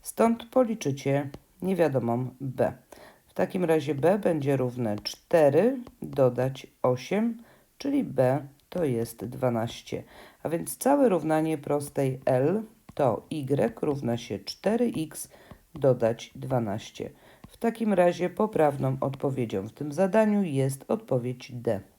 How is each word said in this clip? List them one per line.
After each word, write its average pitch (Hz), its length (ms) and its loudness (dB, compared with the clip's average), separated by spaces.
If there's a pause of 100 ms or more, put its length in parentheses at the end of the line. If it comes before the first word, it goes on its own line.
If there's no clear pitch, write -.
Stąd 233 420 0
policzycie 143 840 0 (320)
niewiadomą 131 640 0 (120)
b. 123 320 -2 (540)
W - 80 -20
takim 185 300 -2
razie 156 300 0
b 165 240 2
będzie 143 380 0
równe 123 460 -2
cztery 170 760 4 (240)
dodać 131 640 0 (160)
osiem, 202 600 0 (360)
czyli 277 260 0
b 131 420 2 (220)
to 180 160 -2
jest 117 400 -2
dwanaście. 120 760 -4 (400)
A - 60 -4
więc 160 280 -4
całe 277 320 4
równanie 156 500 0
prostej 143 680 -2
L 143 380 2 (320)
to 123 360 0
y 147 520 -2
równa 123 340 -2
się 104 220 -8
cztery 233 580 -2
x 156 320 -8 (460)
dodać 123 600 2
dwanaście. 120 760 -4 (380)
W - 80 -20
takim 226 360 -2
razie 175 380 4
poprawną 147 680 0
odpowiedzią 127 680 -2
w - 40 -14
tym 147 200 -8
zadaniu 202 500 2
jest 135 460 -2
odpowiedź 123 640 -4
D. 117 280 -4 (180)